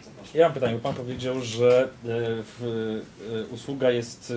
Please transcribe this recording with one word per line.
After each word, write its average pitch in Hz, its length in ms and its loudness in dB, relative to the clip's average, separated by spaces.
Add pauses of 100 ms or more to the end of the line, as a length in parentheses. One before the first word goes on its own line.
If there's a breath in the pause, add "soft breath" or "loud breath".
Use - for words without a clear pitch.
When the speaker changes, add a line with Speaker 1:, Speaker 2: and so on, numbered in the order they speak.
Speaker 1:
zapraszam. - 300 -20
Speaker 2:
Ja 160 120 6
mam 151 80 2
pytanie, 123 200 0
bo 117 60 -4
pan 135 140 -4
powiedział, 127 480 -6
że, 123 420 4
e, 131 40 0 (160)
w, 117 600 -4 (840)
e, 120 40 -10
usługa 131 380 0
jest, 120 460 -4